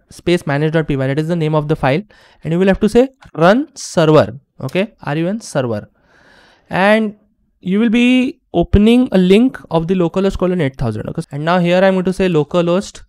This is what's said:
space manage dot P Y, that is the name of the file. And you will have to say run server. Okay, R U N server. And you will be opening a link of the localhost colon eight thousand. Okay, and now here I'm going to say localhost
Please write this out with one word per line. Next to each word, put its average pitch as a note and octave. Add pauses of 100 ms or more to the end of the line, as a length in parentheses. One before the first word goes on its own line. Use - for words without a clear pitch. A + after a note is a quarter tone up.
(100)
space -
manage D3+
dot D#3+
P D3
Y, C3
that C#3
is D#3
the F3
name D#3
of D3+
the D#3
file. D3 (420)
And D3+
you E3+
will F#3+
have F#3+
to G#3+
say A#3+ (260)
run G#3
server. D3 (220)
Okay, F3+
R C#3+
U E3
N A3
server. A#2 (800)
And G#3 (440)
you F#3+
will A#3
be B3 (120)
opening A3
a -
link G3 (120)
of E3
the F#3+
localhost F#3+
colon F#3
eight C3+
thousand. A2+
Okay, D#3+ (100)
and D3
now E3+
here F3
I'm F#3+
going F#3
to F#3+
say F#3
localhost E3+